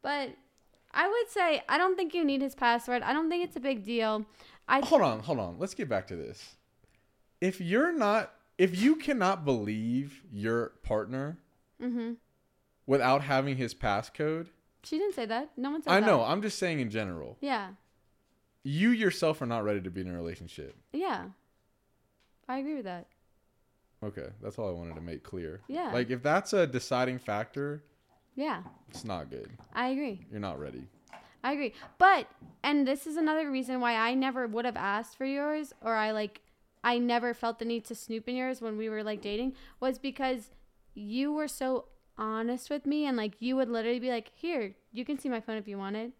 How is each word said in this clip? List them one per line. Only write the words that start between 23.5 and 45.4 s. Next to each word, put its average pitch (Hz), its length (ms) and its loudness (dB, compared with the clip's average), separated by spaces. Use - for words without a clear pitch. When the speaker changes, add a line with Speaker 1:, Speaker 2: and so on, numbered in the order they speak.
Speaker 2:
Okay. 95 240 -8
That's - 180 -8
all 107 80 -2
I 92 60 -2
wanted 85 220 -8
to 80 60 -10
make 82 220 -8
clear. 87 460 -8
Speaker 1:
Yeah. 311 240 -4
Speaker 2:
Like, 120 160 0
if 127 120 -4
that's 160 300 2
a 180 160 4
deciding 127 520 0
factor, 143 640 -6
Speaker 1:
Yeah. 262 280 -4
Speaker 2:
it's - 160 -14
not 90 240 -6
good. 58 200 -12
Speaker 1:
I 247 140 -2
agree. 262 420 -4
Speaker 2:
You're 107 120 -6
not 87 180 -4
ready. 65 280 -10
Speaker 1:
I 269 120 -2
agree. 277 200 -4
But, 359 300 8
and 285 240 4
this 277 220 0
is 302 80 -6
another 311 340 2
reason 254 300 -2
why 240 160 2
I 226 180 2
never 262 320 0
would 233 200 -2
have 240 100 -2
asked 202 420 -4
for 269 80 -4
yours, 285 560 -2
or 226 140 0
I, 214 160 2
like, 214 300 -4
I 240 140 4
never 240 360 2
felt 233 260 -4
the 226 60 -6
need 233 200 -4
to 226 100 -10
snoop 220 320 -8
in 247 80 -4
yours 254 260 -4
when 220 160 -6
we 220 120 -4
were, 214 140 -4
like, 208 180 -4
dating, 226 320 -2
was 254 180 0
because 262 520 -4
you 233 380 -2
were 302 160 -2
so 262 380 -2
honest 226 520 -2
with 294 160 -4
me, 294 200 2
and, 269 100 0
like, 214 240 -2
you 254 160 -2
would 262 140 2
literally 233 300 0
be 247 100 -2
like, 226 260 -4
"Here, 254 400 -4
you 233 140 -8
can 294 120 -4
see 277 120 -4
my 240 100 -2
phone 220 180 -6